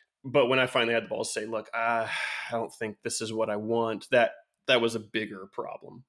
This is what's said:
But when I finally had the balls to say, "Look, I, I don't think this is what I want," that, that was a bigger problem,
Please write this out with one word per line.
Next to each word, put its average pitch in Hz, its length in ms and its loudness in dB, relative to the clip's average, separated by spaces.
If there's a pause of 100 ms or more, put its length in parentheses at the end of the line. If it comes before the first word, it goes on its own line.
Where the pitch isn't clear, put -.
(260)
But 131 220 4
when 131 120 4
I 127 80 4
finally 117 280 2
had 110 100 0
the - 40 -18
balls 113 240 -4
to 110 80 -4
say, 107 60 -6
"Look, 110 260 -6
I, 117 360 0 (400)
I - 40 -6
don't 117 200 -4
think 107 300 -8
this - 180 -4
is 110 120 -4
what 110 160 0
I 104 80 -2
want," 110 540 -2
that, 120 220 6 (340)
that 123 140 6
was 113 140 2
a 110 60 -2
bigger 104 460 -6
problem, - 600 -12